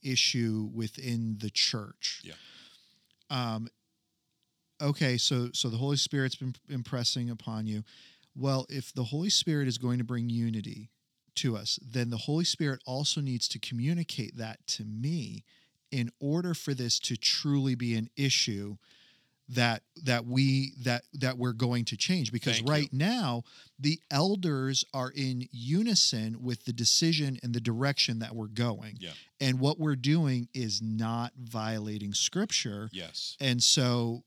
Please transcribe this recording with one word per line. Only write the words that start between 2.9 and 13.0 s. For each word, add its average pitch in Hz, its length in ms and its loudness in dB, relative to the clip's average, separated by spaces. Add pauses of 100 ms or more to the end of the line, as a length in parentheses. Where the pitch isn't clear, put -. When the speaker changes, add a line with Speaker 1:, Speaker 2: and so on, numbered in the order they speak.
Speaker 1:
um, 117 380 -2 (1120)
okay, 143 360 2
so, 123 360 2
so - 160 -2
the 113 80 -2
Holy 139 200 2
Spirit's 135 380 0
been 127 200 -6 (140)
impressing 123 600 -2
upon 110 380 -6
you. 107 160 -2 (520)
Well, 131 340 0
if 135 240 -8
the 123 120 -2
Holy 160 240 -2
Spirit 147 380 2
is 120 100 0
going 123 200 0
to 123 60 0
bring 120 260 -2
unity 113 640 -2 (440)
to 117 220 0
us, 101 260 -2
then 120 260 -2
the 117 80 -2
Holy 151 280 0
Spirit 143 400 -2
also 143 360 -2